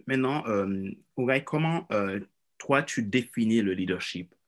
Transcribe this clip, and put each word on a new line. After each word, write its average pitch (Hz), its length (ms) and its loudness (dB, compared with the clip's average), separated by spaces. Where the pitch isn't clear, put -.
maintenant, 135 400 0
euh, 98 440 0
Ouraï, 131 280 0
comment, 160 480 0
euh, 101 280 0
toi, 139 240 2
tu 123 200 -4
définis 113 580 2
le 98 140 2
leadership ? 92 600 -4